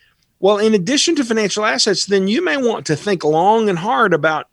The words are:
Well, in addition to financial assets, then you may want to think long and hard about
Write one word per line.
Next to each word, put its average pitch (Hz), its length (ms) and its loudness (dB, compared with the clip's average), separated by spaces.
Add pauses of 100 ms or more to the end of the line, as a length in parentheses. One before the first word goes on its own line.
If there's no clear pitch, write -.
(400)
Well, 202 180 4
in 220 160 2
addition 254 440 0
to 285 60 0
financial 220 420 -2
assets, 226 420 0
then 190 200 2
you 240 160 0
may 311 140 -2
want 233 300 -2
to 156 80 0
think 190 280 -4
long 196 460 2
and 180 80 -2
hard 220 340 0
about 156 420 0